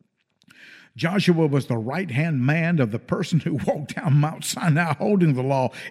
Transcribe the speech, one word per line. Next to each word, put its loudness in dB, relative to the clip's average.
Joshua 2
was 0
the -4
right-hand -2
man 2
of 2
the -6
person 0
who -4
<laughs> -4
walked -4
down 2
Mount 0
Sinai 0
holding 2
the -2
law 0